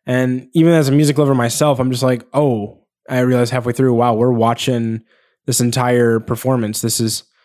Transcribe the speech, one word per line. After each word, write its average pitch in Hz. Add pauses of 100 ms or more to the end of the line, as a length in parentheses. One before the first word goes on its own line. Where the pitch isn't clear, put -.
and 127
even 165
as 156
a 135
music 147
lover 139
myself, 123
I'm 131
just 127
like, 127
"Oh," 123 (240)
I 131
realized 123
halfway 123
through, 131
"Wow, 120
we're 120
watching 117 (420)
this 131
entire 120
performance. 117
This 117
is, 113 (220)